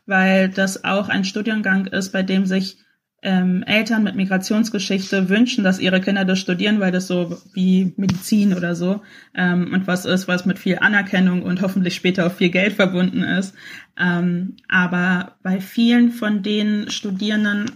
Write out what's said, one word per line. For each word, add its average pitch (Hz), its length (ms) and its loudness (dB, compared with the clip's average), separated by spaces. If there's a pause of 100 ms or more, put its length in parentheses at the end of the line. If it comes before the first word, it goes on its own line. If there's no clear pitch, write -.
weil 190 460 2
das 190 340 -2
auch 196 240 -2
ein 202 160 0
Studiengang 202 640 -2
ist, 190 260 -6
bei 190 100 0
dem 190 220 2
sich, 190 320 -2 (460)
ähm, 185 420 2
Eltern 220 400 0
mit 196 100 -2
Migrationsgeschichte 190 1120 0
wünschen, 214 360 2
dass 190 160 2
ihre 185 200 2
Kinder 196 240 0
das 190 140 2
studieren, 196 420 0
weil 185 120 2
das 185 160 -2
so 175 320 -2 (140)
wie 185 420 2
Medizin 196 580 2
oder 175 220 -2
so, 180 240 -2 (340)
ähm, 180 380 0
und 190 140 0
was 185 180 -2
ist, 185 240 0
was 180 180 -2
mit 185 120 0
viel 180 200 -2
Anerkennung 185 640 2
und 185 200 -2
hoffentlich 190 320 0
später 180 320 0
auch 180 60 -2
viel 180 180 0
Geld 196 240 0
verbunden 185 480 0
ist. 190 320 -2 (440)
Ähm, 175 580 -2 (120)
aber 180 720 -2
bei 190 180 -2
vielen 233 520 2
von 208 300 -4
den 208 480 -2
Studierenden, 208 840 -2